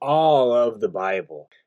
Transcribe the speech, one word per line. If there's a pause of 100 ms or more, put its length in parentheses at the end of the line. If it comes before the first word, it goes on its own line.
all
of
the
Bible. (180)